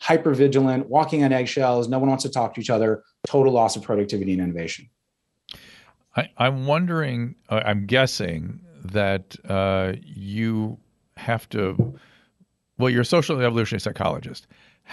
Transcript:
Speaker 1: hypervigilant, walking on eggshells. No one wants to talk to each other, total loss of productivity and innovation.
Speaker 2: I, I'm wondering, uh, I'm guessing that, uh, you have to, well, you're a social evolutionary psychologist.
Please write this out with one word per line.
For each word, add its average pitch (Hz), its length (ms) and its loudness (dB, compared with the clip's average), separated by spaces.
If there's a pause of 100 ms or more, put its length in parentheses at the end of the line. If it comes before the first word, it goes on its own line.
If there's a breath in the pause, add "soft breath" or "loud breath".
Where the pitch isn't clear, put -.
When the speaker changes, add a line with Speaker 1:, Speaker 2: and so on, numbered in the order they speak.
Speaker 1:
hypervigilant, 139 840 2
walking 147 360 2
on 135 80 4
eggshells. 123 560 0
No 131 100 0
one 135 120 4
wants 135 140 0
to 139 60 -6
talk 120 260 -2
to 120 40 -8
each 107 80 -6
other, 110 360 2 (220 soft breath)
total 135 280 4
loss 113 200 4
of 104 80 -8
productivity 101 520 -2
and 92 80 0
innovation. 85 480 -6 (1200 loud breath)
Speaker 2:
I, - 220 -4
I'm 131 300 0
wondering, 151 680 -2 (120)
uh, 110 160 0
I'm 104 220 0
guessing 95 760 0 (240)
that, 98 520 -2 (120)
uh, 95 540 0
you 107 760 -4 (380)
have - 340 -6
to, 101 480 -2 (800 soft breath)
well, 127 100 2
you're 123 140 4
a - 20 -4
social 160 360 2
evolutionary 117 400 0
psychologist. 95 680 -6 (460 soft breath)